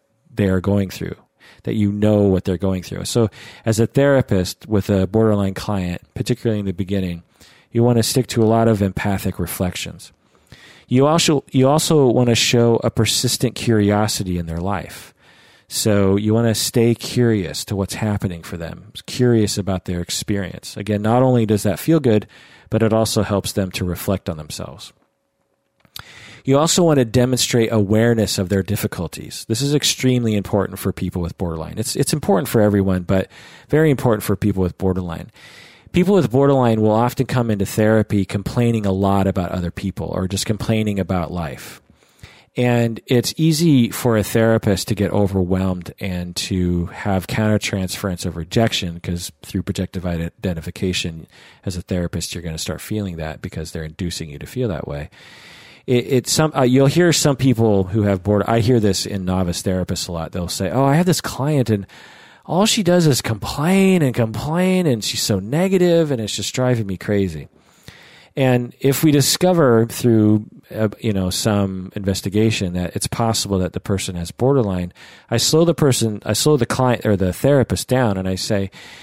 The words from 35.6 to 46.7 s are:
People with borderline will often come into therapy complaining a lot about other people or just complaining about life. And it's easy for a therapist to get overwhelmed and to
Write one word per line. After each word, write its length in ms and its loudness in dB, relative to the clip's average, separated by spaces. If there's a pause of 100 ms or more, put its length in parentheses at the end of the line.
People 220 4
with 160 2
borderline 500 4
will 100 4
often 360 0
come 220 0
into 160 0
therapy 600 2
complaining 600 -2
a 60 0
lot 340 2
about 260 -2
other 200 -4
people 360 -8
or 200 -4
just 180 -6
complaining 540 -2
about 320 -2
life. 500 -10 (760)
And 480 2
it's 320 2
easy 520 4
for 280 0
a 60 2
therapist 640 2
to 60 -2
get 160 0
overwhelmed 880 0
and 360 -6
to 520 -2